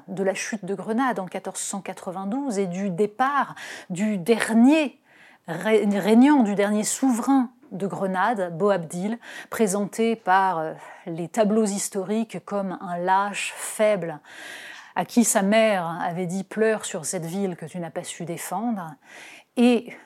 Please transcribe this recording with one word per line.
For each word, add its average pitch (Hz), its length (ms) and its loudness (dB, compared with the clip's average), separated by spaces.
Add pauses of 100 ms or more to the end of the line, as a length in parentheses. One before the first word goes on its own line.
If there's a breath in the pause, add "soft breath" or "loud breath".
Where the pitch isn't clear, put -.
de 190 160 -6
la 190 120 0
chute - 300 -8
de 190 100 -4
Grenade 220 440 -2
en 185 80 -6
quatorze 190 320 -10
cent - 220 -8
quatre-vingt-douze 196 800 -6
et 196 80 0
du 185 240 -4
départ 214 680 0 (320 loud breath)
du 202 300 -2
dernier 233 840 4 (480 soft breath)
ré-, 208 400 2 (100)
régnant, 240 440 8
du 202 120 2
dernier 208 300 2
souverain 254 680 2 (220)
de 190 160 -4
Grenade, 190 680 -2
Boabdil, 185 600 0 (320 loud breath)
présenté 214 640 0
par, 185 440 2
euh, 156 160 -4 (320 loud breath)
les 165 220 -6
tableaux 220 360 2
historiques 202 800 -4
comme 196 380 -6
un 175 160 -6
lâche 190 580 0
faible 175 640 0 (760 loud breath)
à 175 120 -2
qui 233 180 4
sa 202 180 2
mère 208 440 4 (140)
avait 175 260 -4
dit : « 190 180 -4
Pleure 214 400 0
sur 156 220 -8
cette 160 180 -4
ville 180 320 -4
que 165 100 -12
tu 175 140 -10
n'as 165 100 -8
pas 175 140 -8
su - 220 -10
défendre. » 180 680 -6 (600 loud breath)
Et 240 360 4 (140)